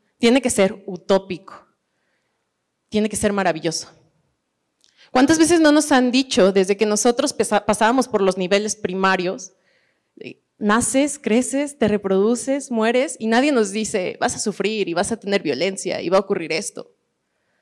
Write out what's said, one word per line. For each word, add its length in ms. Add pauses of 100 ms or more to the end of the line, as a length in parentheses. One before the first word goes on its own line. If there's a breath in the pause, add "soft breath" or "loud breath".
(180)
tiene 220
que 80
ser 380
utópico, 800 (1200)
tiene 220
que 60
ser 180
maravilloso. 560 (1200 soft breath)
¿Cuántas 280
veces 220
no 120
nos 200
han 180
dicho 420
desde 260
que 80
nosotros 480
pesa-, 320
pasábamos 420
por 140
los 160
niveles 380
primarios, 760 (680)
eh, 220 (160)
naces, 600
creces, 600
te 80
reproduces, 840
mueres 480
y 80
nadie 260
nos 200
dice, 480
"Vas 140
a 60
sufrir 480
y 60
vas 180
a 60
tener 240
violencia 580
y 80
va 80
a 60
ocurrir 280
esto"? 440 (680 soft breath)